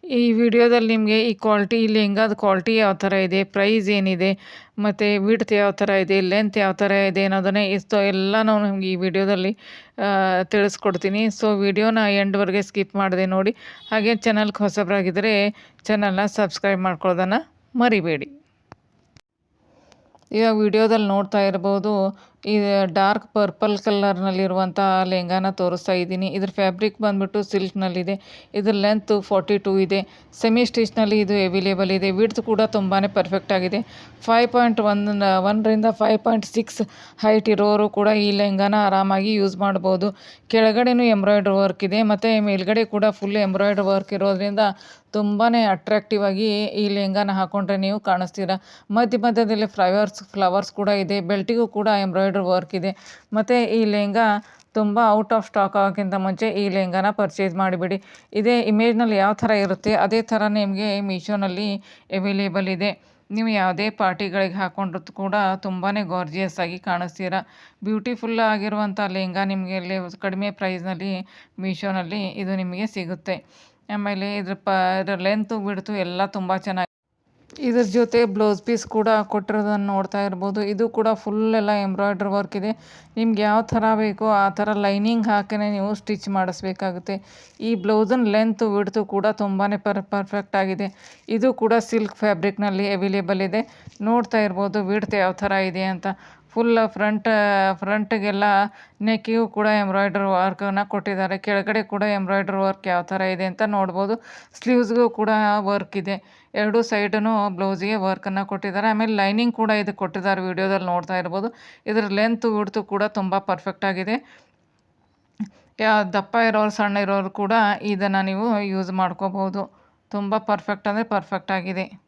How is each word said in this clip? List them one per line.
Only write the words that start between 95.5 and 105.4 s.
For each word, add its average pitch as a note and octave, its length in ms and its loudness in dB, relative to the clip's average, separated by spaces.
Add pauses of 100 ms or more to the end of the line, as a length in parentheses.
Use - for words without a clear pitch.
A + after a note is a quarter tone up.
ಇದೆ F#3+ 200 -4
ಅಂತ. F#3+ 220 -4 (420)
ಫುಲ್ A#3 300 2 (100)
ಫ್ರಂಟ್, G#3 380 -2 (480)
ಫ್ರಂಟ್‌ಗೆಲ್ಲ G3+ 680 -2 (560)
ನೆಕ್ಕಿಗೂ A3 460 0
ಕೂಡ G#3 280 -2
ಎಂಬ್ರಾಯ್ಡ್ರಿ G3 540 0
ವರ್ಕನ್ನು F#3+ 580 0
ಕೊಟ್ಟಿದ್ದಾರೆ. G3 500 -4
ಕೆಳಗಡೆ G3+ 460 -2
ಕೂಡ G#3 260 -4
ಎಂಬ್ರಾಯ್ಡ್ರಿ G3 480 -2
ವರ್ಕ್ G3 300 -2
ಯಾವ F3 160 0
ಥರ F#3+ 180 -4
ಇದೆ F#3 240 -2
ಅಂತ F#3 220 -4
ನೋಡ್ಬೋದು. G3 480 -2 (380)
ಸ್ಲೀವ್ಸ್‌ಗೂ A#3+ 560 2
ಕೂಡ G#3+ 200 -2 (340)